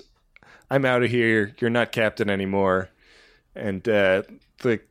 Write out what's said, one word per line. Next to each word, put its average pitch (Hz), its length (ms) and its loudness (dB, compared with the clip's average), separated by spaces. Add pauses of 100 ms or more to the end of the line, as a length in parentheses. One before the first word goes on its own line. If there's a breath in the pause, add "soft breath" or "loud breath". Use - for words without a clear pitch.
(720 soft breath)
I'm 135 120 2
outta 123 220 2
here. 113 540 0
You're 117 100 -2
not 117 220 0
captain 107 360 -2
anymore." 95 640 0 (640 soft breath)
And, 95 340 -8
uh, 101 360 2 (400)
the, 117 160 0 (120)